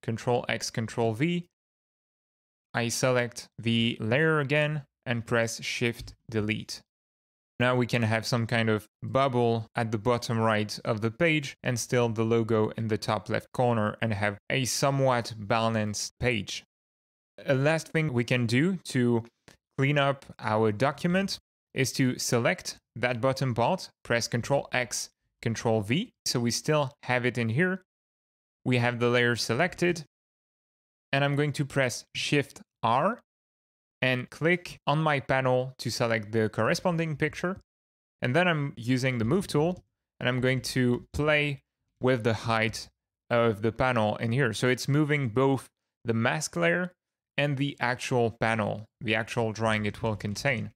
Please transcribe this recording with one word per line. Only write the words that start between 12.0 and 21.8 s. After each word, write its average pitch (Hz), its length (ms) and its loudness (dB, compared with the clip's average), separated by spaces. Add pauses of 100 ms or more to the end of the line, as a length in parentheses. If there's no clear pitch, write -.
the 113 140 -2
logo 113 460 2
in 113 180 -6
the 107 100 0
top 107 320 -2
left 104 240 -4
corner 117 480 0
and 113 120 0
have 101 260 -2 (100)
a 135 160 0
somewhat 131 720 0
balanced 110 800 -2
page. 120 440 -2 (840)
A - 80 2
last 151 360 2
thing 156 240 0
we 120 100 2
can 120 240 0
do 151 380 2
to 120 400 2 (520)
clean 143 220 2
up 139 260 0 (140)
our 110 320 2
document 175 680 0 (360)
is 131 200 0